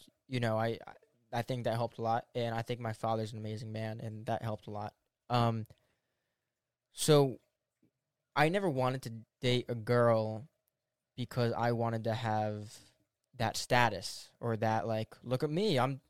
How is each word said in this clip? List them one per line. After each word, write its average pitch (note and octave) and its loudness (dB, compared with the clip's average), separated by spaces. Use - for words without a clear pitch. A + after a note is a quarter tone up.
you B2+ -4
know, A2+ 2
I, A2+ 0
I, - -18
I A#2+ -2
think B2 -4
that A2+ 2
helped A#2 -2
a A#2+ -8
lot, A2+ 0
and A#2 -2
I A2+ -2
think A#2+ -6
my A2+ -4
father's A2 -2
an A2+ -10
amazing A2 -8
man, A2 -6
and A2 -10
that A2+ -2
helped A2 -6
a G#2+ -12
lot. G#2 -8
Um, A#2 0
so C#3+ 4
I D3+ 6
never F#3+ 0
wanted C3 0
to A#2 -8
date B2 2
a A#2+ -2
girl A2+ 2
because A#2+ 0
I A#2 2
wanted A2+ -2
to A2+ 2
have G#2+ -2
that A2+ 0
status - 2
or A#2 -2
that, A2 0
like, A2 -4
"Look B2+ -2
at D3+ -2
me, F3+ 0
I'm, B2+ 0